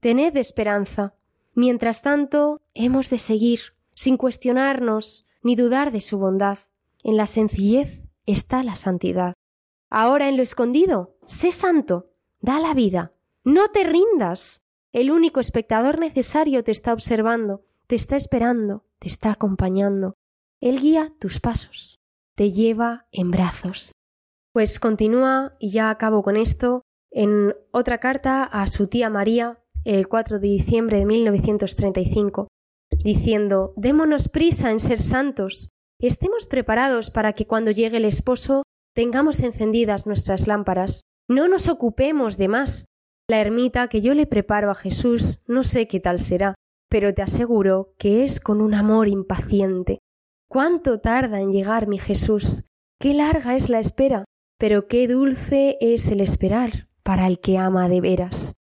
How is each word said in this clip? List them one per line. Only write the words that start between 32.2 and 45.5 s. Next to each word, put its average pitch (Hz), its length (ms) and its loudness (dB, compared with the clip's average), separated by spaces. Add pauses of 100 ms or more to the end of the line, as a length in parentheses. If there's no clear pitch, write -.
diciendo: 202 720 0
"Démonos 294 520 2
prisa 302 440 0
en 220 80 0
ser 226 200 -2
santos, 262 680 -4 (320)
estemos 370 460 -2
preparados 240 640 -2
para 214 240 -2
que 214 120 -4
cuando 226 240 0
llegue 226 280 0
el 226 60 0
esposo 254 600 0 (300)
tengamos 262 460 0
encendidas 220 680 0
nuestras 196 420 -4
lámparas. 190 540 -2 (260)
No 269 180 4
nos 359 220 2
ocupemos 262 680 0
de 190 120 0
más. 247 380 -2 (420)
La 220 120 2
ermita 240 480 0
que 220 120 -2
yo 240 140 2
le 294 120 4
preparo 208 440 0
a 196 40 -2
Jesús 233 720 -2
no 247 160 0